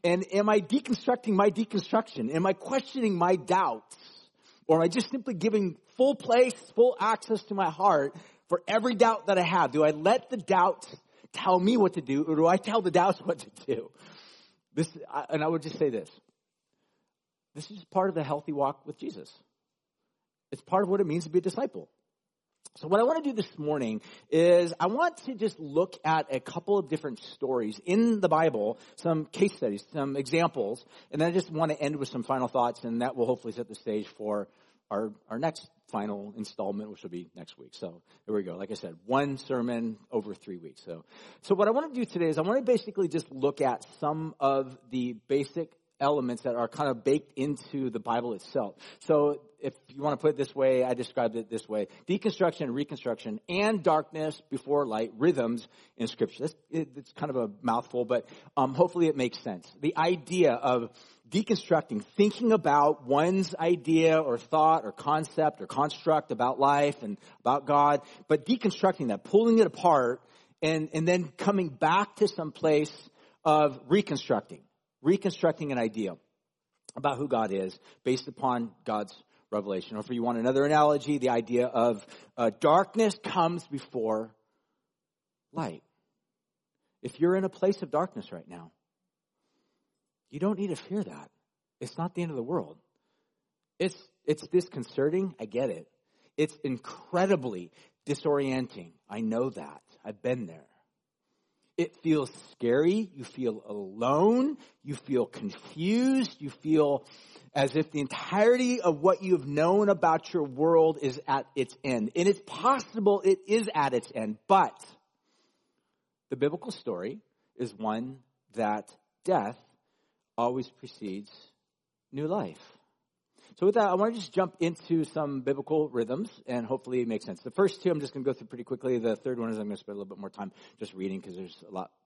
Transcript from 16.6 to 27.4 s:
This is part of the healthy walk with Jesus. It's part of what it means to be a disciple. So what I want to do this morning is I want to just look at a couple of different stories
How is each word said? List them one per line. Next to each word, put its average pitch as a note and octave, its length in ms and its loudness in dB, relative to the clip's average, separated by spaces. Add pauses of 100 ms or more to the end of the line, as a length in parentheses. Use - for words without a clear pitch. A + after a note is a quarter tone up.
This D3+ 160 -16
is G3 140 -18
part F#3+ 240 0
of F3 60 -4
the D#3 100 -4
healthy D3 280 -6
walk C#3+ 340 -4
with D3 120 -14
Jesus. - 320 -12 (1200)
It's - 120 -14
part F#3+ 200 0
of F#3 60 0
what G3 120 2
it F#3 60 0
means D#3+ 180 -2
to D#3 60 -14
be F3 80 2
a E3+ 40 0
disciple. - 460 -6 (880)
So D#3 100 -10
what G3 100 2
I A#3 60 2
want D#4+ 180 0
to C#4+ 80 -4
do A#3 60 -6
this - 200 -6
morning C#3 440 -4 (300)
is E3+ 500 4
I F3 80 2
want E4 380 0
to B3+ 100 -8
just G3 240 -4
look D#3+ 440 -2
at D#3 300 0
a B2+ 60 0
couple G3 360 -2
of E3 120 -2
different D3 320 -6
stories A#2+ 640 -4